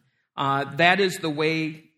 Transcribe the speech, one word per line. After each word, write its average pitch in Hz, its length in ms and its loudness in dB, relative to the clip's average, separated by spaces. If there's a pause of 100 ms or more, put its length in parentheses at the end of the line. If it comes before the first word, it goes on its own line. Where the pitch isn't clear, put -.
(380)
uh, 139 260 0 (140)
that 175 240 4
is 190 160 0
the 165 120 -4
way 156 540 -4 (140)